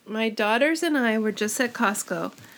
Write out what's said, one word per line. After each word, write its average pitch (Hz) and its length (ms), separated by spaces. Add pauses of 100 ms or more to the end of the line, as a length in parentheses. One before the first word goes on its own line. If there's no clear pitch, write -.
"My 220 220
daughters 233 560
and 302 140
I 226 200
were 214 140
just 214 300
at 240 100
Costco. 196 600 (240)